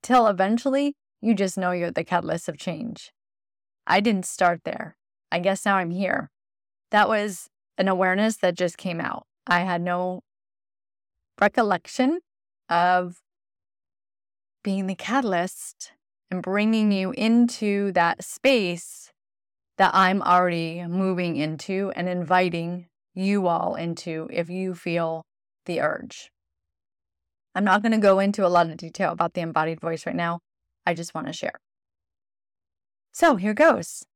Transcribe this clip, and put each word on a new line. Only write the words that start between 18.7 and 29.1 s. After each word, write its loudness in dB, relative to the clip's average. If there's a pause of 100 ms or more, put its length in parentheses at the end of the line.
that 4
I'm 4
already 2
moving 0
into -4
and -4
inviting 0 (280)
you 0
all 0
into -8
if -4
you -6
feel -4 (400)
the -4
urge. -6 (1200)
I'm -2
not 4
gonna 2
go 6
into 2
a 4
lot 4
of -10
detail -4